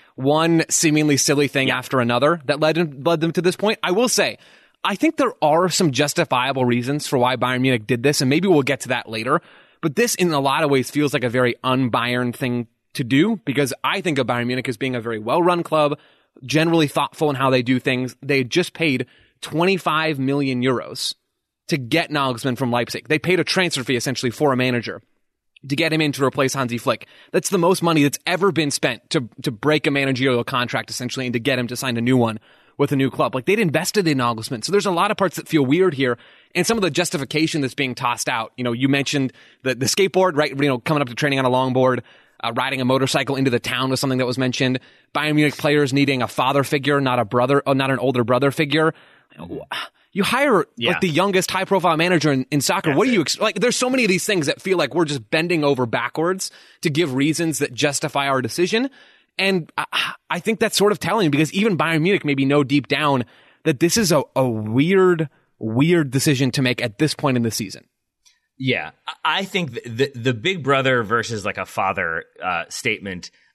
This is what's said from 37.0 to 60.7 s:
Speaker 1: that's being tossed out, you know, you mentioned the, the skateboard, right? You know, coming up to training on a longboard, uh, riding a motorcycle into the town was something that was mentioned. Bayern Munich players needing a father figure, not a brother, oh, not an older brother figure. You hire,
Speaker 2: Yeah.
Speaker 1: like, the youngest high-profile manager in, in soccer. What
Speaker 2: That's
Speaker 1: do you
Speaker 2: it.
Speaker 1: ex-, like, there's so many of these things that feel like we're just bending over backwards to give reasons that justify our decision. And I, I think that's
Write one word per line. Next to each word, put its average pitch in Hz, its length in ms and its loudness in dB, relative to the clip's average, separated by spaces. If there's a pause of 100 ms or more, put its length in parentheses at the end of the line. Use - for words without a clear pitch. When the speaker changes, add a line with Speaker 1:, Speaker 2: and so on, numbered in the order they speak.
Speaker 1:
that's 131 160 -2
being 131 180 -4
tossed 123 360 -4
out, 113 260 -4
you 127 80 -6
know, 123 80 -2
you 123 160 0
mentioned 139 460 -2 (300)
the, 131 120 -2
the 123 100 -4
skateboard, 185 520 2
right? 151 120 2
You 139 200 0
know, 127 100 0
coming 151 220 0
up 131 80 -4
to 120 60 -14
training 139 240 0
on 131 60 2
a 123 40 2
longboard, 127 540 2 (380)
uh, 117 140 -4
riding 131 240 -4
a 127 60 -2
motorcycle 135 500 0
into 131 160 2
the 120 80 2
town 127 300 -2
was 135 100 0
something 131 200 0
that 127 60 0
was 120 120 -2
mentioned. 127 420 0 (340)
Bayern 151 220 0
Munich 151 220 2
players 147 340 2
needing 139 300 2
a 113 80 0
father 139 340 0
figure, 143 380 0
not 127 180 0
a 117 60 0
brother, 127 420 2
oh, 143 60 4
not 135 180 0
an 127 80 0
older 123 240 2
brother 127 260 2
figure. 156 440 2 (1160)
You 190 120 -2
hire, 240 420 2 (100)
Speaker 2:
Yeah. 117 160 0
Speaker 1:
like, 165 100 -2
the 190 80 2
youngest 180 420 2
high-profile 185 460 2
manager 160 340 4
in, 131 180 2
in 147 120 0
soccer. 175 340 0
What 175 100 4
Speaker 2:
That's 262 40 2
Speaker 1:
do 247 40 2
you 208 60 2
Speaker 2:
it. 156 40 4
Speaker 1:
ex-, - 160 -4
like, 202 200 -2
there's 226 160 2
so 254 140 0
many 254 160 2
of 196 40 2
these 185 160 0
things 175 220 0
that 147 140 -2
feel 190 160 0
like 139 180 -2
we're 170 100 2
just 139 240 -6
bending 170 340 0
over 135 220 2
backwards 143 640 -2 (320)
to 180 80 0
give 151 240 0
reasons 147 460 0
that 139 140 -4
justify 139 540 -2
our 135 140 0
decision. 185 480 -2 (480)
And 190 400 0
I, - 380 -4 (140)
I 170 100 -4
think 208 200 -2
that's 220 160 0